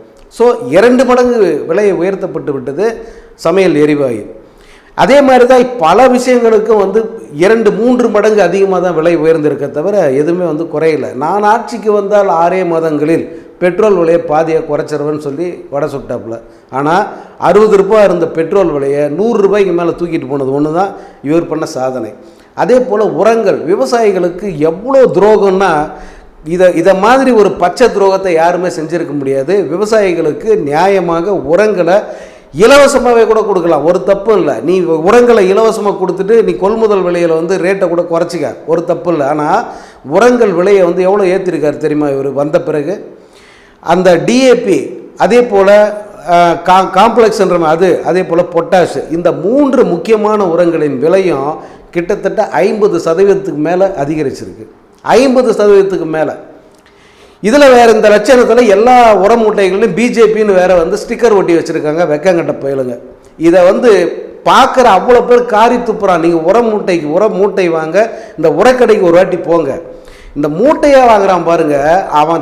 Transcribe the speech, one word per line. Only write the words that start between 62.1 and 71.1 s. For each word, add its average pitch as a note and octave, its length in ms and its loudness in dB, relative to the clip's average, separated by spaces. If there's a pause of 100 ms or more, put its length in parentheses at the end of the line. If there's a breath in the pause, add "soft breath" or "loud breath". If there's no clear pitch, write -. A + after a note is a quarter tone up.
பயலுங்க. C3+ 360 -6 (400 soft breath)
இதை E3+ 260 4
வந்து G3+ 480 2 (320)
பார்க்குற B3 420 2 (120)
அவ்வளோ A#3+ 280 2
பேர் A#3+ 200 2
காரி A#3 300 2
துப்புறான். F#3+ 440 -2
நீங்க E3+ 320 0
உர A#3+ 100 2
மூட்டைக்கு, F#3 500 -2
உர G3+ 160 0
மூட்டை F#3+ 400 -2
வாங்க E3 420 -2 (260 loud breath)
இந்த D#3+ 140 0
உரக்கடைக்கு G#3 520 2
ஒரு E3+ 100 2
வாட்டி F3+ 240 2
போங்க. D#3+ 440 -2 (560 loud breath)
இந்த D3 120 -2
மூட்டையா C4 560 2
வாங்குறான் G3 400 2